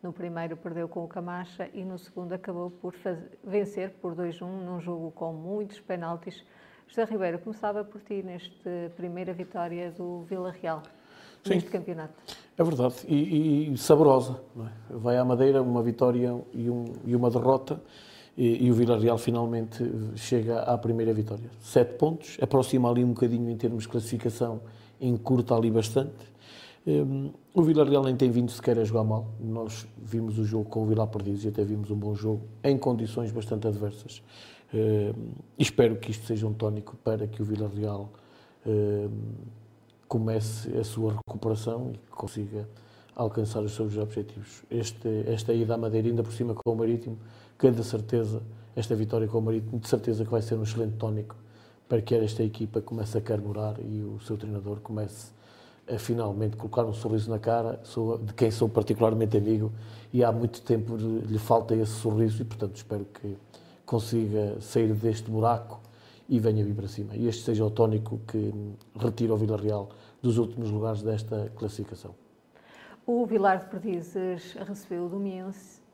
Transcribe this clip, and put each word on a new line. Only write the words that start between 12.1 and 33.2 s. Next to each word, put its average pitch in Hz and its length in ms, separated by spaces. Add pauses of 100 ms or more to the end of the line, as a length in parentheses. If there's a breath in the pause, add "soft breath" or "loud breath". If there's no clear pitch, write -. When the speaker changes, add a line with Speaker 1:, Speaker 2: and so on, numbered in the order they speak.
Speaker 2:
É 170 60
verdade, 127 320 (140)
e, 156 60
e, 151 580
e 127 40
saborosa, 135 640 (160)
não 113 120
é? 110 40 (180)
Vai 120 280
à 127 80
Madeira, 131 360
uma 120 220
vitória 123 500 (200)
e, 120 160
um, 120 160 (200)
e 120 80
uma 120 160
derrota, 127 520 (560 loud breath)
e, 117 280
e 123 60
o - 20
Vila 117 240
Real 113 200
finalmente 117 680 (320)
chega 113 460
à 120 160
primeira 113 360
vitória. 107 360 (100)
Sete - 360
pontos, 160 460
aproxima 131 480
ali 120 140
um 123 60
bocadinho 117 400
em 117 80
termos 117 260
de 110 60
classificação, 113 720 (380 loud breath)
encurta 120 560
ali 117 140
bastante. 113 600 (580 loud breath)
Hum, 143 440 (220)
o 185 80
Vila 156 240
Real 139 180
nem 131 120
tem 127 160
vindo 120 200
sequer 120 280
a 113 40
jogar 110 200
mal. 107 240 (120)
Nós 110 460 (120)
vimos 110 420
o 110 60
jogo 107 240
com 113 140
o - 20
Vila 110 200
Perdiz 104 380
e 110 60
até 104 140
vimos 104 280
um 107 40
bom 104 200
jogo 107 260 (220)
em 139 140
condições 117 540